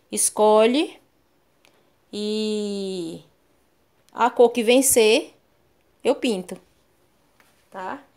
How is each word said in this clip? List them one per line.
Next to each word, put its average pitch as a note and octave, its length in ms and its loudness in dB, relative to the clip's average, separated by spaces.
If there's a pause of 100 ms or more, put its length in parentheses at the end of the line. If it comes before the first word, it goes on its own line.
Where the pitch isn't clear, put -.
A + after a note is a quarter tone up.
(120)
Escolhe. G#3+ 880 2 (1120)
E G3+ 1080 -6 (920)
a A#3+ 180 -2
cor A#3+ 200 4
que A#3 120 -4
vencer, B3 720 2 (720)
eu B3+ 100 0
pinto. F#3+ 420 -6 (1120)
Tá? F#3+ 320 -14 (140)